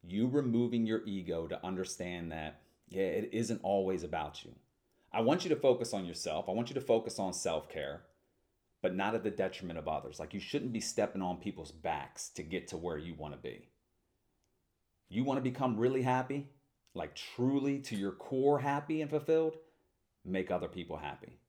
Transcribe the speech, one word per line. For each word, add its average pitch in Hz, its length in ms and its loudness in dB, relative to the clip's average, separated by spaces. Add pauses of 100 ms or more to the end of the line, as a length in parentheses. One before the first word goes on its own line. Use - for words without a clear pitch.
you 101 200 2
removing 120 580 4
your 110 220 2
ego 85 400 -2
to 85 180 -6
understand 90 640 -4
that, 78 300 -8 (280)
yeah, 95 140 0
it 95 280 0
isn't 110 320 0
always 95 400 2
about 78 420 -4
you. - 60 -16 (600)
I 110 100 2
want 151 220 6
you 185 60 -2
to 151 60 6
focus 120 400 4
on 95 100 -2
yourself. 85 420 -2
I 95 40 0
want 120 180 0
you 139 60 -6
to 127 60 -2
focus 113 360 2
on 95 160 -2
self-care, 78 680 -4 (800)
but 90 140 2
not 98 180 2
at 110 100 0
the 107 60 2
detriment 90 480 -4
of 78 100 -6
others. 73 320 -4
Like, 78 140 -8
you 104 60 -4
shouldn't 131 320 -4
be 113 80 -2
stepping 101 420 0
on 90 160 -2
people's 85 340 -8
backs 78 580 -6
to - 140 -10
get 80 260 -6
to 90 80 -6
where 82 200 -2
you 82 160 -6
want 76 200 -8
to 65 60 -12
be. - 280 -12 (1400)
You 107 140 0
want 135 140 2
to 135 40 0
become 127 360 0
really 127 260 4
happy, 127 440 2 (460)
like, 78 220 -6
truly 135 640 0
to 131 160 -6
your 98 160 0
core 135 480 4
happy 143 420 0
and 147 80 -2
fulfilled, 160 480 4 (680)
make 92 260 0
other 90 200 0
people 82 280 -6
happy. - 520 -10